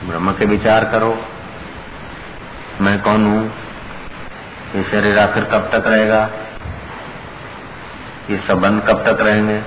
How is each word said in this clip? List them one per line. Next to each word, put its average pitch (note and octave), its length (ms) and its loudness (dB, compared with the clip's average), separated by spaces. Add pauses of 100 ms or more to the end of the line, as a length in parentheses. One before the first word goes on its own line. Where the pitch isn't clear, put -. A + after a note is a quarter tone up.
ब्रह्म F2 240 0
के G#2+ 140 2
विचार G#2+ 400 6
करो, A2+ 400 2 (1600)
मैं G2 200 2
कौन G#2+ 240 4
हूँ, A2 280 2 (1200)
ये G2 80 -2
शरीर G#2 360 2
आखिर G#2 240 4
कब G2+ 300 0
तक A2+ 140 2
रहेगा, A2 420 4 (2000)
ये G2+ 80 0
संबंध G2 500 2
कब G#2 180 4
तक A2+ 160 4
रहेंगे G#2+ 460 4